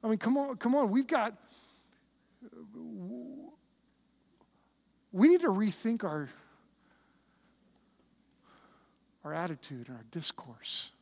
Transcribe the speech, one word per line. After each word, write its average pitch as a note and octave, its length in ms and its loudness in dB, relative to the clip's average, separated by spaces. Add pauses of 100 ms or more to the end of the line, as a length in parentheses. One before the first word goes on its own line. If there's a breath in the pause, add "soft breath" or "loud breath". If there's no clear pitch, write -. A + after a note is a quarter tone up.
I A3+ 60 -2
mean, A3 100 2
come B3 180 2
on, C#4 200 -2
come A#3+ 180 2
on. C4+ 160 4
We've B3+ 160 4
got, A#3 260 0 (3750 soft breath)
we G#3 160 8
need F4 140 8
to C#4+ 80 4
rethink G#3+ 520 0
our, D3+ 260 -4 (3000 soft breath)
our D3+ 80 -6
attitude D3+ 540 -6
and B2 100 -14
our A2+ 140 -18
discourse. - 800 -8 (120)